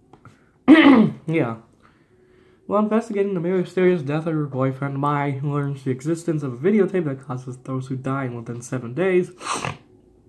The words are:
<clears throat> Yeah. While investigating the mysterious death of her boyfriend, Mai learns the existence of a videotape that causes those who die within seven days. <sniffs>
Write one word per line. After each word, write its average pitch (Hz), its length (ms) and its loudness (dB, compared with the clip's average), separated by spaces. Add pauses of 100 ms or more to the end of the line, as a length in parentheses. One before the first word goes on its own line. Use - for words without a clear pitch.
(680)
<clears throat> 277 460 8 (120)
Yeah. 143 300 0 (1120)
While 202 180 0
investigating 208 500 0
the 180 60 -2
mysterious 180 640 0
death 151 260 -4
of 165 60 -2
her 151 120 -2
boyfriend, 131 520 -2
Mai 143 440 -2
learns 143 420 -4
the 135 80 -2
existence 156 520 -4
of 131 100 -6
a 120 40 -12
videotape 185 480 0
that 135 200 -8
causes 131 320 -10
those 131 300 -8
who 135 80 -6
die 135 320 -6
within 120 340 -10
seven 120 320 -8
days. 180 420 0
<sniffs> - 360 -6 (580)